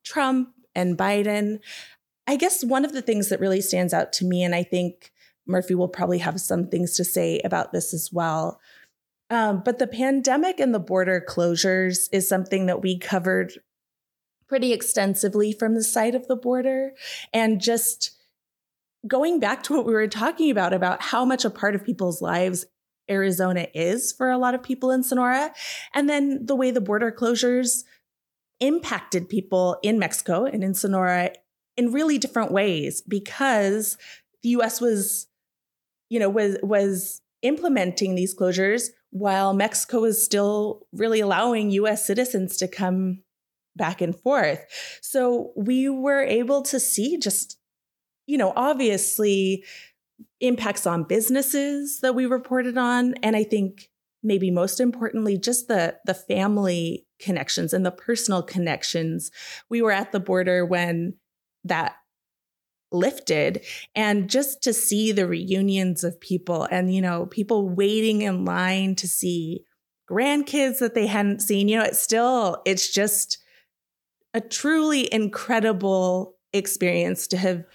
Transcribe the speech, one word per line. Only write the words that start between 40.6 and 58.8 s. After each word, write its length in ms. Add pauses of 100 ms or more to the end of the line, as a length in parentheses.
really 300
allowing 500
U 160
S 180
citizens 520
to 100
come 560 (520)
back 260
and 140
forth. 500 (360)
So 540
we 340
were 320
able 420
to 160
see 380
just, 400 (720)
you 100
know, 180
obviously 1080 (800)
impacts 440
on 200
businesses 960
that 120
we 120
reported 520
on. 460
And 120
I 80
think 460 (320)
maybe 300
most 300
importantly, 560
just 320
the, 360
the 80
family 920 (100)
connections 560
and 120
the 60
personal 520
connections. 880 (380)